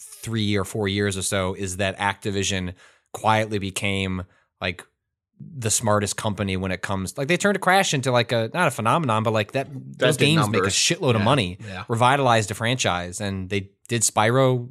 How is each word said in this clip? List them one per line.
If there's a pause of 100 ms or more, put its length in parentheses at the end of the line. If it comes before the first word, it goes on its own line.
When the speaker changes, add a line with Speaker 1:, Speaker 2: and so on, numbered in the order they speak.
Speaker 1:
three
or
four
years
or
so
is
that
Activision (380)
quietly
became, (360)
like, (720)
the
smartest
company
when
it
comes,
like,
they
turned
Crash
into,
like,
a,
not
a
phenomenon,
but,
like,
that,
those
Speaker 2:
That
did
Speaker 1:
games
make
a
Speaker 2:
numbers.
Speaker 1:
shitload
of
Speaker 2:
Yeah.
Speaker 1:
money,
Speaker 2:
Yeah.
Speaker 1:
revitalized
a
franchise,
and
they (180)
did
Spyro